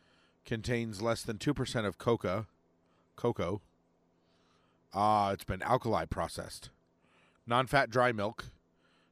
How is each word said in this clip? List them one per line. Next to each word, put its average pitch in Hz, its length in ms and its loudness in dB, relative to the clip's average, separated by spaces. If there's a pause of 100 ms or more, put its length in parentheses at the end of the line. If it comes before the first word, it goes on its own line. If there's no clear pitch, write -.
(440)
contains 113 600 -4
less 113 180 0
than 110 160 -6
two 147 160 0
percent 120 320 -2
of 95 140 -2
coca-, 107 480 0 (680)
cocoa. 101 460 -2 (1300)
Uh, 104 420 4
it's 95 100 -6
been 92 180 -6
alkali 110 440 2
processed. - 680 -6 (760)
Non-fat 127 440 4
dry 123 200 4
milk, 107 340 -4 (680)